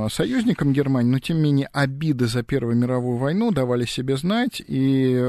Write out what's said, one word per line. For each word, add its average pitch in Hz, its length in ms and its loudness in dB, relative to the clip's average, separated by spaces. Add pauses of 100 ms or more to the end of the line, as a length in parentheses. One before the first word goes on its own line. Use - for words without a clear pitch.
а, 110 60 -2
союзником 214 640 0
Германии, 135 360 2
но, 131 80 2
тем 165 200 -2
не 156 60 2
менее, 139 280 2
обиды 139 540 0
за 120 160 -2
Первую 120 340 0
мировую 123 400 0
войну 175 340 0
давали 123 360 0
себе 135 320 -4
знать, 220 480 -2
и 135 480 2 (140)